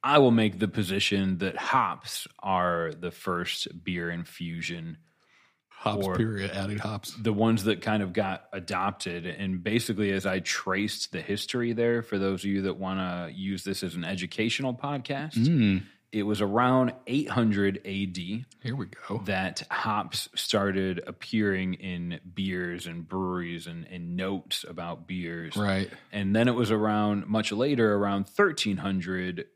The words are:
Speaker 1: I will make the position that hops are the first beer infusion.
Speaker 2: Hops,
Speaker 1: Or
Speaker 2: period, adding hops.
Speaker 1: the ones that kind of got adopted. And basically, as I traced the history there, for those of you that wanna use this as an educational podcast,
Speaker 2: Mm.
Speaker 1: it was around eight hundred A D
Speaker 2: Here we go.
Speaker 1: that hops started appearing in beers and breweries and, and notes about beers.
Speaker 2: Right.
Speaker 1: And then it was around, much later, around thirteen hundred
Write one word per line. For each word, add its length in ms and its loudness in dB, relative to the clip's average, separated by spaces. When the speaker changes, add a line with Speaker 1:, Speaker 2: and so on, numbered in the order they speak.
Speaker 1:
I 140 6
will 140 10
make 280 4
the 80 2
position 680 2
that 180 -2
hops 720 0
are 540 2
the 180 -6
first 720 -4
beer 280 -4
infusion. 880 -8
Speaker 2:
Hops, 360 -2
Speaker 1:
Or 120 0
Speaker 2:
period, 340 0
adding 280 -4
hops. 340 -6
Speaker 1:
the 180 -2
ones 320 4
that 180 2
kind 220 0
of 80 -4
got 400 -2
adopted. 760 -4
And 380 -4
basically, 480 2
as 140 0
I 160 2
traced 720 -2
the 80 -4
history 500 -2
there, 300 2
for 180 -2
those 240 0
of 60 0
you 140 2
that 100 0
wanna 600 -4
use 300 -6
this 200 -4
as 120 -6
an 80 -4
educational 720 -2
podcast, 640 -6
Speaker 2:
Mm. 460 6
Speaker 1:
it 120 0
was 180 0
around 500 4
eight 220 0
hundred 560 4
A 220 -2
D 360 -6
Speaker 2:
Here 140 -4
we 120 -4
go. 180 -4
Speaker 1:
that 360 -2
hops 640 -2
started 720 0
appearing 680 0
in 440 -6
beers 540 -4
and 200 -10
breweries 600 -4
and, 180 -10
and 320 -8
notes 500 -4
about 400 -10
beers. 480 -6
Speaker 2:
Right. 340 2
Speaker 1:
And 240 0
then 140 6
it 60 2
was 160 2
around, 560 2
much 260 0
later, 420 4
around 320 2
thirteen 500 2
hundred 680 -2